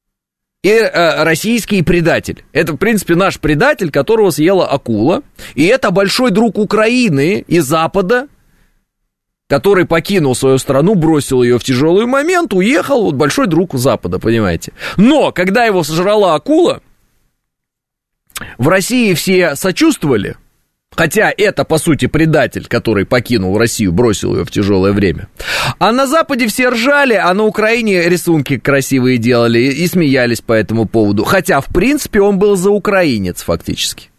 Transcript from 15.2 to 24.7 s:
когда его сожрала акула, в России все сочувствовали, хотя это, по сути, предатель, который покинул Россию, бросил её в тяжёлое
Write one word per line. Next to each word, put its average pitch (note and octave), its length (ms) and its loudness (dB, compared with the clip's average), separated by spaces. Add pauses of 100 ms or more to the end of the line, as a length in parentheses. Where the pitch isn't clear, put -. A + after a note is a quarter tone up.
когда F#3+ 320 0
его F#3+ 180 2
сожрала F3+ 540 0
акула, D4 440 0 (1800)
в B2 120 0
России G3 460 0
все F3 420 0
сочувствовали, F3 800 -2 (580)
хотя E3 420 0
это, F#3+ 280 0
по D#3+ 140 0
сути, B2+ 280 0
предатель, D3+ 600 0
который A2 380 -2
покинул G#2+ 540 -2
Россию, A2 340 0
бросил G2+ 420 0
её E2+ 100 -2
в - 60 -10
тяжёлое G2 420 2